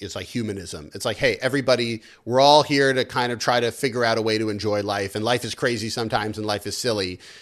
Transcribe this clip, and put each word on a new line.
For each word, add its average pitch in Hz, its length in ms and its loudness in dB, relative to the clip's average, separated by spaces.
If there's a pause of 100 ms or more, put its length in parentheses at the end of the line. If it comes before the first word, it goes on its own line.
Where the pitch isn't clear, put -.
is 98 140 -10
like 95 120 -8
humanism. 95 680 -8
It's 101 100 -10
like, 110 120 -2
"Hey, 120 240 0
everybody, 123 600 0 (220)
we're 120 160 2
all 147 220 10
here 139 300 4
to 127 120 2
kind 123 280 -2
of 113 60 -6
try 123 220 2
to 117 120 0
figure 123 320 -2
out 113 140 2
a 110 40 0
way 110 160 0
to 110 120 -2
enjoy 104 320 -2
life. 101 320 -2
And 107 100 -4
life 117 200 0
is 110 100 -6
crazy 117 340 -2
sometimes 110 480 -4
and 107 100 -6
life 104 200 -2
is 101 100 -8
silly. 98 420 -4 (240)